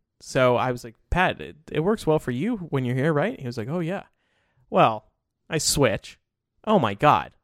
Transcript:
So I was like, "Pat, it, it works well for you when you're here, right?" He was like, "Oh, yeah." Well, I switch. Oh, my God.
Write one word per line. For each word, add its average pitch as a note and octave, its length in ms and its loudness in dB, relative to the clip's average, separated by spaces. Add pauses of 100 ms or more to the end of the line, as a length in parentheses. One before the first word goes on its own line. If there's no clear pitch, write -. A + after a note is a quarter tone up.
(220)
So B2+ 340 2
I A#2+ 160 0
was B2 140 -8
like, A2+ 100 -18 (140)
"Pat, E3+ 320 0
it, D2+ 160 -14 (120)
it - 120 -2
works G#3 260 -2
well D#3 120 2
for B2+ 120 -6
you F3 260 -4
when D3 280 -4
you're B2 100 -2
here, C3+ 160 0
right?" F3 260 -2
He D3 80 -14
was A#2+ 120 -8
like, A2 100 -8
"Oh, E3 120 -6
yeah." F3 240 -6 (680)
Well, C3 420 2 (380)
I D#3+ 80 -2
switch. B2 600 0 (460)
Oh, G#3+ 160 4
my A2 140 2
God. G2+ 380 4 (120)